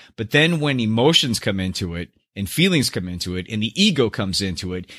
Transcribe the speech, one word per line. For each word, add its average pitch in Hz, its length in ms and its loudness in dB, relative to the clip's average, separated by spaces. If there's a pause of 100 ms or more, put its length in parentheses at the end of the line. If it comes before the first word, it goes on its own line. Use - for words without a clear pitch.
(160)
But 110 140 -6
then 160 280 4
when 143 220 0
emotions 117 580 4
come 95 220 -2
into 92 340 -4
it 85 160 -8 (240)
and 98 140 -6
feelings 165 400 2
come 90 200 -6
into 90 280 -6
it 92 140 -6
and 110 120 -4
the 117 100 -4 (100)
ego 143 260 4
comes 95 320 -4
into 92 320 -4
it 90 260 -8